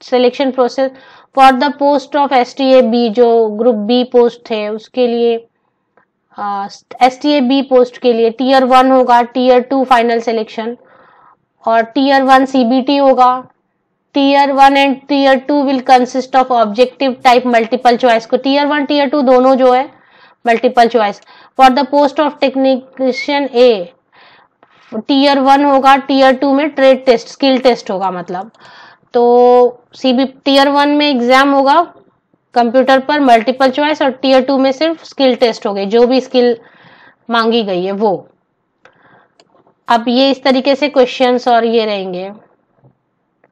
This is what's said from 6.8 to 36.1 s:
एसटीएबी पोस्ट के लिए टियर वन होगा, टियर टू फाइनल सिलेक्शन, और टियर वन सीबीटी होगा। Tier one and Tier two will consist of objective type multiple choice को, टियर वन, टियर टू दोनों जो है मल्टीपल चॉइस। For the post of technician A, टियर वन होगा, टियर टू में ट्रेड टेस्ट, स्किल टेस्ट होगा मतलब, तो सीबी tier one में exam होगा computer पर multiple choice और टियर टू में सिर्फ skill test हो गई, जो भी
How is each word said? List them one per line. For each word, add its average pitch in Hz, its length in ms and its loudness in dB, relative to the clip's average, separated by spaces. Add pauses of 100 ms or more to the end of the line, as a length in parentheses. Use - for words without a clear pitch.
एसटीएबी 269 600 0
पोस्ट 254 360 0
के 240 160 0
लिए 226 160 0
टियर 262 360 0
वन 262 260 4
होगा, 240 300 2
टियर 247 380 0
टू 262 240 -2
फाइनल 233 360 0
सिलेक्शन, 226 580 -8 (920)
और 226 140 0
टियर 269 420 0
वन 262 220 4
सीबीटी 262 520 -2
होगा। 254 500 0 (720)
Tier 277 340 0
one 277 200 4
and 277 240 0 (160)
Tier 277 240 2 (160)
two 294 180 0
will 262 200 -4
consist 254 460 0
of 254 160 0
objective 240 640 -2 (140)
type 247 180 2
multiple 240 540 0
choice 226 260 0
को, 254 120 -4
टियर 277 280 -2
वन, 294 200 -4
टियर 285 240 -2
टू 294 120 -2
दोनों 254 340 2
जो 254 180 2
है 262 160 -2 (580)
मल्टीपल 233 400 0
चॉइस। 208 340 -2 (400)
For 262 100 6
the 262 220 -2
post 285 260 0
of 294 120 0 (120)
technician 262 1120 -4
A, 233 300 2 (1120)
टियर 277 440 0
वन 277 260 2
होगा, 269 320 2
टियर 269 360 2
टू 269 200 -2
में 294 160 0
ट्रेड 269 360 0
टेस्ट, 226 220 0
स्किल 262 320 -2
टेस्ट 233 320 -2
होगा 185 200 -6
मतलब, 180 400 -12 (640)
तो 247 680 2 (120)
सीबी 262 300 -2 (200)
tier 277 240 2
one 285 200 0
में 294 200 0
exam 262 440 0
होगा 277 280 2 (720)
computer 254 440 2
पर 294 200 -4
multiple 254 500 2
choice 294 320 -4
और 269 100 -2
टियर 262 340 0
टू 269 120 -2
में 269 140 0
सिर्फ 311 340 -4
skill 254 300 -2
test 226 320 -2
हो 202 60 -4
गई, 202 120 -6
जो 233 220 2
भी 262 140 0